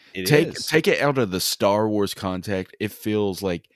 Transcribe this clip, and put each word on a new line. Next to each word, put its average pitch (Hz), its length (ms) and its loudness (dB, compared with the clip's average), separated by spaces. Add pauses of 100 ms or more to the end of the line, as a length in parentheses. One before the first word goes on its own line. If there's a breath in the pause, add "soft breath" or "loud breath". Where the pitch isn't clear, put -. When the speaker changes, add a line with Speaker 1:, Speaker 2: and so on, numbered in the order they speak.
(140)
Speaker 1:
it 92 120 -6
Speaker 2:
take, 151 220 4
Speaker 1:
is. - 180 -10
Speaker 2:
take 160 200 2
it 147 140 2
out 139 180 2
of 107 120 2
the 90 100 0
Star 107 480 2
Wars 104 260 0
context. 92 640 -6
It 104 140 -4
feels 104 500 -2
like 87 340 -4